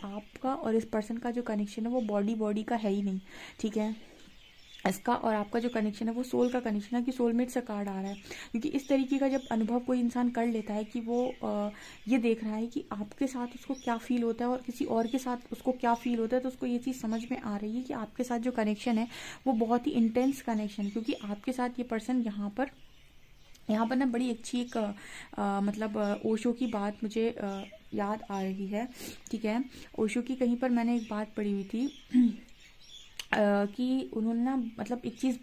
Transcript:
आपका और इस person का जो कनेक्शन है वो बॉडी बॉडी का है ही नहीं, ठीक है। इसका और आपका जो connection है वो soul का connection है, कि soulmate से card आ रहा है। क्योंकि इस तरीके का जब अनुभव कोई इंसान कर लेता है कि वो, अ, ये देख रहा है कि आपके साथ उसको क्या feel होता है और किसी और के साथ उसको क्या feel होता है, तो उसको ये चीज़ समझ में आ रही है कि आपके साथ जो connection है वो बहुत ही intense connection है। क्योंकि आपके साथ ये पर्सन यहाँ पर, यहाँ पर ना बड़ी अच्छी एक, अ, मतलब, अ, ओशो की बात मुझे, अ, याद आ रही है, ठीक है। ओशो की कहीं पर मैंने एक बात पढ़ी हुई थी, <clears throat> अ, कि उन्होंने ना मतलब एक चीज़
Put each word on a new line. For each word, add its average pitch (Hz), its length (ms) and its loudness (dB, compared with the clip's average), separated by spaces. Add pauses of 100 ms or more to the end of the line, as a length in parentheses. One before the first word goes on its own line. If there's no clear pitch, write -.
आपका 208 500 -4
और 269 200 0
इस 226 100 4
person 220 320 -2
का 240 140 -2
जो 240 120 -2
कनेक्शन 214 400 -2
है 226 60 -2
वो 254 120 2
बॉडी 208 340 2
बॉडी 214 280 0
का 233 140 0
है 220 140 0
ही 202 120 2
नहीं, 190 180 0 (400)
ठीक 214 160 -2
है। 214 200 0 (920)
इसका 190 260 2
और 226 200 2
आपका 208 260 0
जो 240 80 0
connection 214 400 0
है 226 60 0
वो 247 80 -2
soul 247 280 2
का 254 100 0
connection 220 360 -2
है, 247 60 2
कि 254 100 0
soulmate 240 380 2
से 247 100 -2
card 208 280 -4
आ 190 120 -4
रहा 190 100 -4
है। 202 40 -6 (360)
क्योंकि 233 180 -2
इस 269 200 -2
तरीके 269 300 4
का 269 100 4
जब 262 220 0
अनुभव 226 300 2
कोई 254 200 2
इंसान 240 300 2
कर 233 160 2
लेता 220 280 0
है 214 100 -2
कि 214 160 -4
वो, 240 340 0 (100)
अ, 208 260 -2 (380)
ये 254 100 6
देख 226 260 2
रहा 214 120 -2
है 226 100 -2
कि 233 260 -6
आपके 208 340 -2
साथ 247 280 -6
उसको - 200 -6
क्या 247 220 0
feel 240 260 0
होता 233 220 0
है 240 60 2
और 254 160 0
किसी 254 180 -4
और 226 220 2
के 233 120 0
साथ 247 340 -4
उसको 254 200 0
क्या 247 220 2
feel 240 240 0
होता 226 180 2
है, 254 60 2
तो 262 60 -2
उसको 262 180 -4
ये 240 120 2
चीज़ 254 180 -2
समझ 220 340 -2
में 254 100 -2
आ 208 160 -4
रही 214 200 -4
है 254 60 -2
कि 254 100 -6
आपके 233 320 -4
साथ 240 140 0
जो 240 120 0
connection 220 480 2
है 233 100 0 (380)
वो 262 60 6
बहुत 240 340 4
ही 302 60 2
intense 247 500 4
connection 214 400 -2
है। 202 80 0
क्योंकि 220 220 -2
आपके 208 400 -4
साथ 254 160 0
ये 247 140 -4
पर्सन 240 400 0
यहाँ 202 280 -2
पर, 254 200 -2 (1000)
यहाँ 220 160 4
पर 254 100 0
ना 269 100 4
बड़ी 247 240 2
अच्छी 233 300 -2
एक, 247 160 -4
अ, 208 180 0 (440)
मतलब, 208 600 0
अ, 208 160 2 (100)
ओशो 220 280 2
की 247 140 0
बात 208 360 -2
मुझे, 226 280 0
अ, 196 320 -4 (320)
याद 208 360 0
आ 196 120 -2
रही 190 240 -2
है, 208 220 -2 (420)
ठीक 220 140 -2
है। 226 200 0 (340)
ओशो 226 240 2
की 254 120 -4
कहीं 247 220 2
पर 254 140 0
मैंने 240 260 4
एक 220 140 -4
बात 214 260 -4
पढ़ी 208 160 0
हुई 196 120 0
थी, 226 220 -2 (280)
<clears throat> 240 280 6 (840)
अ, 202 400 4
कि 254 460 0
उन्होंने 226 300 0
ना 262 140 2
मतलब 240 480 -4
एक 233 140 -6
चीज़ 254 240 2